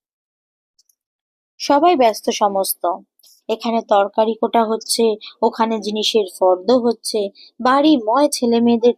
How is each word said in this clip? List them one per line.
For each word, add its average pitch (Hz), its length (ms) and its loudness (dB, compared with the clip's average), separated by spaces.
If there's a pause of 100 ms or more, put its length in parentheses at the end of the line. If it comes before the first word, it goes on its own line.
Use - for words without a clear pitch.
(1600)
সবাই 311 380 2
ব্যস্ত 240 340 0
সমস্ত। 196 520 -2 (680)
এখানে 226 400 -4
তরকারি 220 460 0
কোটা 226 300 0
হচ্ছে, 220 400 -2 (380)
ওখানে 226 380 -2
জিনিসের 214 440 -2 (140)
ফর্দ 185 320 0
হচ্ছে, 226 580 -2 (320)
বাড়ি 277 360 4
ময় 240 360 0
ছেলে 233 280 0
মেয়েদের 233 380 2